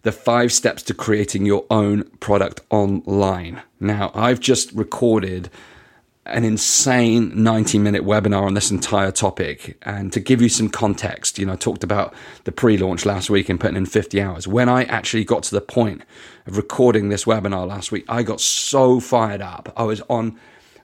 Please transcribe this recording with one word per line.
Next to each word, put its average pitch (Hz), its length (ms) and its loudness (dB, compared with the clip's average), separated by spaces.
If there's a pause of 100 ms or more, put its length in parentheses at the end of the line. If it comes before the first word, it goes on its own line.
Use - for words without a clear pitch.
the 110 100 0
five 120 400 2
steps - 300 -2
to 110 100 -8
creating 104 540 0
your 101 240 2
own 104 320 2 (180)
product 101 480 0
online. 98 920 0 (180)
Now, 101 340 -2
I've 123 260 0
just - 320 0
recorded 98 760 -2 (800)
an 117 180 -2
insane 113 880 2 (100)
ninety-minute 104 640 2
webinar 101 380 2
on 98 120 0
this 101 160 0
entire 98 400 0
topic. - 720 -4
And 101 300 -8
to 104 80 -2
give 123 200 2
you 117 100 6
some 110 180 0
context, - 720 -4
you 98 80 -2
know, 92 80 -4
I - 20 -6
talked - 260 -4
about 101 320 -2 (300)
the - 80 -6
pre-launch 95 520 2
last 101 260 -2
week 98 180 2
and 90 100 0
putting 98 180 0
in 95 100 -2
fifty 101 340 0
hours. 92 260 -6
When 123 220 2
I 123 160 2
actually 113 400 -2
got - 200 0
to - 100 -6
the 101 80 0
point 113 400 -2 (440)
of 95 100 -8
recording 107 520 2
this 101 160 -2
webinar 98 420 -2
last 98 240 -10
week, 104 180 -6
I 120 140 -2
got 104 180 -4
so 127 600 2
fired 110 400 0
up. 92 360 -14
I 117 80 -4
was 107 180 -4
on, 113 360 -4 (460)